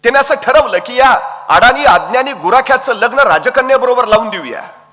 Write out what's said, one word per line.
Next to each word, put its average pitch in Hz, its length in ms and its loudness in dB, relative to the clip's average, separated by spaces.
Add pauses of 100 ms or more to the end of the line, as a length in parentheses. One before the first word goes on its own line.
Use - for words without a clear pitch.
त्याने 240 160 0
असं 277 160 0
ठरवलं 277 440 0
की 247 180 -8
या - 520 0
अडाणी, 247 360 4
अज्ञानी 220 480 2
गुराख्याचं 254 600 0
लग्न 214 240 -2
राजकन्येबरोबर 247 840 0
लावून 214 260 0
देऊया. 165 320 -10 (300)